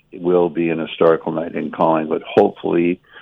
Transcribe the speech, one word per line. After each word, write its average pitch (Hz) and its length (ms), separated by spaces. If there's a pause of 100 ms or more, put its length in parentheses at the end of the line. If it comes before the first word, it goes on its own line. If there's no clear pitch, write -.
(140)
will 87 360
be 82 200
an 80 80
historical 82 540
night 80 240
in 78 160
Collingwood. 80 560
Hopefully, 87 760 (200)